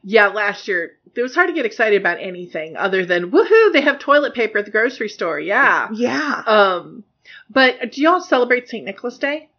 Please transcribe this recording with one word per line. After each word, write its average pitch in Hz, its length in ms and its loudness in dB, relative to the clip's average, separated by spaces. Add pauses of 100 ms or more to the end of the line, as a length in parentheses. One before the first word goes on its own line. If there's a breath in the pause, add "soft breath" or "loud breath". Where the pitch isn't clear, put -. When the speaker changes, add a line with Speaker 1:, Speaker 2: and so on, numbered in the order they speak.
Speaker 1:
Yeah, 208 200 6
last 202 400 -4
year, 170 240 -4 (240)
it 240 60 -2
was 254 120 -6
hard 359 140 2
to 349 40 -4
get 285 140 -4
excited 214 340 0
about 175 200 -4
anything 175 560 -12
other 190 280 -2
than, 175 280 -2
"Woohoo, 427 400 4
they 294 80 4
have 269 180 0
toilet 285 360 2
paper 220 240 -2
at 208 60 -2
the 214 60 -14
grocery 226 380 -2
store." 165 320 -6
Yeah. 190 520 0
Speaker 2:
Yeah. 254 540 -4
Speaker 1:
Um, 190 560 2 (480 loud breath)
but 254 400 0
do 269 120 -10
y'all 339 180 2
celebrate 247 480 0
Saint 226 160 -12
Nicholas 240 340 -10
Day? 294 300 -6 (100)